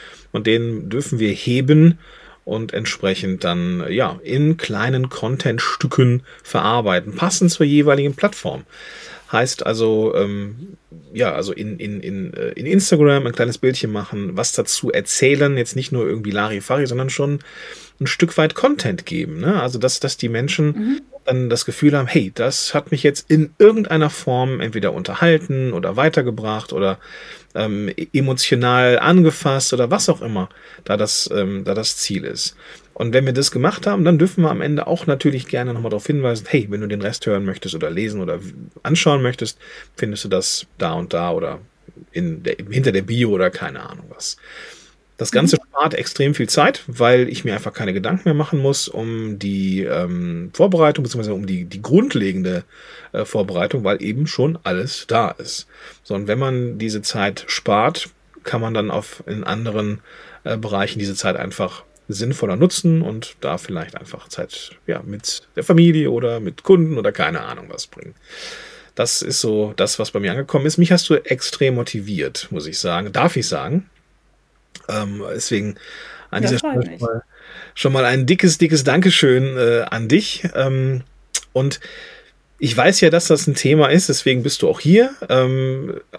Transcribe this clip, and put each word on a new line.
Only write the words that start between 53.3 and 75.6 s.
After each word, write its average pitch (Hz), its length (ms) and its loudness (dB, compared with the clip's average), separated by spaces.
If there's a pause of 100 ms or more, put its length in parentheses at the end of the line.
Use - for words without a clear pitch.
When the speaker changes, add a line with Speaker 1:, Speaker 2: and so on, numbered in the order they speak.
Speaker 1:
weil 98 180 0
eben 123 240 -2
schon 151 380 0
alles 92 420 -4
da 113 240 0
ist. - 380 -12 (340)
So, - 140 -6
und 101 120 -4
wenn 107 120 0
man 123 400 -2
diese 107 240 -4
Zeit 101 420 -4
spart, 117 640 0 (320)
kann 117 200 -4
man 113 120 -4
dann 107 160 -2
auf, - 380 -6
in 107 160 -8
anderen, 107 560 -4 (440)
äh, 113 140 -4
Bereichen 101 400 -4
diese 101 160 -4
Zeit 95 220 -2
einfach - 480 -6 (240)
sinnvoller 117 480 -4
nutzen 165 480 2
und 110 380 -8
da 80 180 -6
vielleicht 80 380 -10
einfach - 300 -18
Zeit, - 440 -12 (160)
ja, - 180 -6
mit - 380 -10 (120)
der - 80 -2
Familie 165 460 6
oder 117 300 -2
mit 98 240 -10
Kunden 160 340 6
oder 104 140 0
keine 160 300 -2
Ahnung - 280 -12
was - 160 -14
bringen. - 300 -20 (800)
Das - 260 -2
ist - 180 -4
so 107 360 0
das, - 240 -2
was 110 100 -4
bei 104 100 -4
mir 98 120 -2
angekommen 139 340 0
ist. 151 140 0
Mich 175 120 6
hast 175 200 4
du - 20 4
extrem 131 640 0
motiviert, 101 760 -6
muss 76 160 -8
ich 80 140 -8
sagen. 90 320 -4
Darf 143 260 0
ich 117 100 -2
sagen? 92 380 -4 (1040)
Ähm, 101 340 -6 (100)
deswegen 107 420 -2 (540)